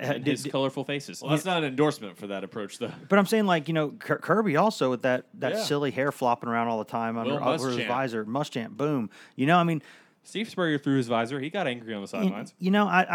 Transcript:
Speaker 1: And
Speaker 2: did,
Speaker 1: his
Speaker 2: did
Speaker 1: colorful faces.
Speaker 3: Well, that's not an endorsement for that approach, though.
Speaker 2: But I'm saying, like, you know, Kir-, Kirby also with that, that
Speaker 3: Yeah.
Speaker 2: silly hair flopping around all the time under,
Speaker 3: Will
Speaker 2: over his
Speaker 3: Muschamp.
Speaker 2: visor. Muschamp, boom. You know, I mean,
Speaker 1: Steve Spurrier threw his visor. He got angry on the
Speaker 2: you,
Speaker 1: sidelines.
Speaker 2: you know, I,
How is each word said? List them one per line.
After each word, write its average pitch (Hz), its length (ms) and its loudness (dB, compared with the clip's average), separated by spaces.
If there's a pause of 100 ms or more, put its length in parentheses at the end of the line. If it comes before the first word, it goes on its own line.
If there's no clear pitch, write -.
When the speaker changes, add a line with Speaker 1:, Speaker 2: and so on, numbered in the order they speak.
(120)
Speaker 1:
And 127 120 -4
Speaker 2:
did, 147 80 2
Speaker 1:
his - 100 -2
Speaker 2:
did - 100 -6
Speaker 1:
colorful 135 320 0
faces. 143 380 -6
Speaker 3:
Well, 131 80 -2
that's 156 160 0
not 180 120 2
an 160 60 0
endorsement 131 540 0
for 104 80 -10
that 98 180 -6
approach, 101 340 -8
though. 160 120 -6 (180)
Speaker 2:
But 196 100 6
I'm 196 60 8
saying, 214 220 2
like, 165 200 2
you 165 60 -2
know, 156 260 0
Kir-, - 200 -2
Kirby 185 380 2
also 165 340 2
with 120 120 -2
that, 127 320 2
that 139 200 -2
Speaker 3:
Yeah. 220 80 -2
Speaker 2:
silly 143 280 0
hair 135 220 0
flopping 120 380 0
around 117 180 2
all 113 100 0
the 107 60 -2
time 113 320 -4
under, 120 200 -2
Speaker 3:
Will 131 120 0
Speaker 2:
over 127 200 0
his 120 100 -2
Speaker 3:
Muschamp. 117 100 -2
Speaker 2:
visor. 117 380 -2
Muschamp, 127 440 -4
boom. 135 380 -2 (280)
You 131 100 0
know, 170 100 6
I 175 80 6
mean, 165 160 0 (420)
Speaker 1:
Steve 220 280 -8
Spurrier 165 260 0
threw 139 220 2
his 123 100 2
visor. 117 320 0
He 139 80 -6
got 180 180 -2
angry 117 280 -6
on 104 80 -6
the 98 160 -8
Speaker 2:
you, 101 60 0
Speaker 1:
sidelines. 98 340 -4
Speaker 2:
you 185 140 0
know, 208 160 6
I, 180 260 4